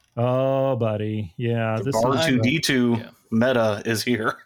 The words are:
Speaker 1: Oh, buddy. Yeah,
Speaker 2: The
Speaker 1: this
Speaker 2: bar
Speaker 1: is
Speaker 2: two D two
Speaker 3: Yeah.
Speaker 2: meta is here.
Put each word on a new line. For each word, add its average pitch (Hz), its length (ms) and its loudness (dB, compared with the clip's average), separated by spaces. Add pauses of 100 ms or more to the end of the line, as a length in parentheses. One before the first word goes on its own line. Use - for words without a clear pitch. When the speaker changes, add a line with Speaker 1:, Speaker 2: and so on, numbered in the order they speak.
(160)
Speaker 1:
Oh, 131 600 0
buddy. 107 600 -4
Yeah, 117 420 -2
Speaker 2:
The 110 60 -4
Speaker 1:
this 127 180 0
Speaker 2:
bar 131 160 2
Speaker 1:
is 165 80 0
Speaker 2:
two 127 140 2
D 131 180 0
two 123 400 2
Speaker 3:
Yeah. 117 120 -10 (200)
Speaker 2:
meta 113 540 2
is 110 180 -2
here. 120 440 -2